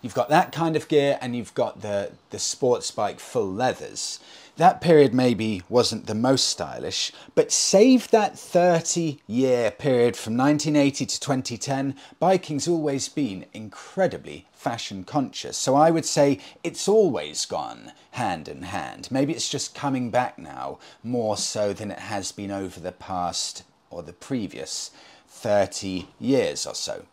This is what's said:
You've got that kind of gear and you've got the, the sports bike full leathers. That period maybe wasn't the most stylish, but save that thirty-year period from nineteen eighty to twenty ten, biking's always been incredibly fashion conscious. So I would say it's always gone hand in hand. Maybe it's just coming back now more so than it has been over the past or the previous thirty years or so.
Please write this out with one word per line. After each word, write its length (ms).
You've 120
got 160
that 220
kind 240
of 120
gear 320
and 160
you've 200
got 260
the, 300
the 80
sports 540
bike 280
full 320
leathers. 680
That 240
period 320
maybe 560
wasn't 360
the 80
most 360
stylish, 640
but 160
save 640
that 260
thirty-year 1300
period 460
from 180
nineteen 400
eighty 300
to 120
twenty 400
ten, 380
biking's 480
always 400
been 460
incredibly 960
fashion 540
conscious. 500
So 200
I 160
would 120
say 380
it's 280
always 560
gone 480
hand 380
in 140
hand. 460
Maybe 220
it's 160
just 260
coming 380
back 260
now 400
more 320
so 340
than 180
it 100
has 340
been 180
over 300
the 100
past 720
or 140
the 80
previous 800
thirty 840
years 460
or 100
so. 380